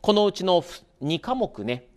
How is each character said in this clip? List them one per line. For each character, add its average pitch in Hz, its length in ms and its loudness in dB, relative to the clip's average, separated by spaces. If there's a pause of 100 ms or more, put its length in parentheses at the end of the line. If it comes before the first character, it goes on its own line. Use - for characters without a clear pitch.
こ 214 140 2
の 208 100 4
う 196 80 2
ち 180 100 -8
の 180 200 4
ふ-、 - 180 -16 (220)
二 151 180 -2
科 247 140 -4
目 214 320 -6
ね。 123 300 -6